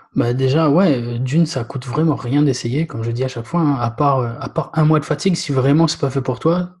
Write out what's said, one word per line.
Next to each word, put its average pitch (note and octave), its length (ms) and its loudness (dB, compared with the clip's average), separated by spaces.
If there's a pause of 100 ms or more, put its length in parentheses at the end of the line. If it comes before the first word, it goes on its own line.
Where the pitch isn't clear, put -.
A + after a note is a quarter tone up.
(160)
Bah, A#2+ 180 0
déjà, C3+ 360 2
ouais, D3 320 2
euh, A#2 160 -4
d'une, C3 280 2
ça C3 180 -4
coûte B2 220 -8
vraiment D3 300 0
rien C3 280 0
d'essayer, C#3 440 0
comme A2+ 160 -6
je A#2 80 -2
dis A#2+ 120 -4
à C3 40 0
chaque A#2 180 -8
fois, F3 160 -2
hein, C#3+ 180 2
à A#2+ 120 -2
part, C#3 280 2
euh, A#2 200 -2
à - 100 -8
part - 240 -4
un D#3+ 120 4
mois D#3 140 4
de D3 60 -4
fatigue, E3+ 300 0
si - 160 -6
vraiment C#3 360 4
c'est - 120 -6
pas C3+ 100 0
fait C3+ 120 -2
pour A#2+ 180 -4
toi, F3 420 0